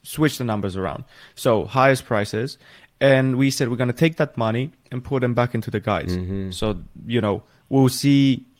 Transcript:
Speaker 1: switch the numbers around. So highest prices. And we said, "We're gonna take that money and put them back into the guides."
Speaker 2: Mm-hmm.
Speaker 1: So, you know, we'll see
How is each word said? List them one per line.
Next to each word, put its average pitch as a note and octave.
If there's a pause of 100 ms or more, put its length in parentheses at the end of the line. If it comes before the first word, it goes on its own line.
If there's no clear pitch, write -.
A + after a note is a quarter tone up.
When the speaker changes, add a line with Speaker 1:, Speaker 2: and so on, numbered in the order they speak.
Speaker 1:
switch D3
the B2+
numbers G#2
around. F#2 (320)
So A2
highest C3
prices. A2 (420)
And C3
we C3+
said, C3+
"We're A#2+
gonna B2
take D#3+
that D3
money A#2+ (200)
and B2
put C3+
them B2
back A#2+
into A2+
the G#2+
guides." F2+
Speaker 2:
Mm-hmm. F#2
Speaker 1:
So, G#2 (300)
you A#2
know, G2+ (280)
we'll C3+
see C#3 (140)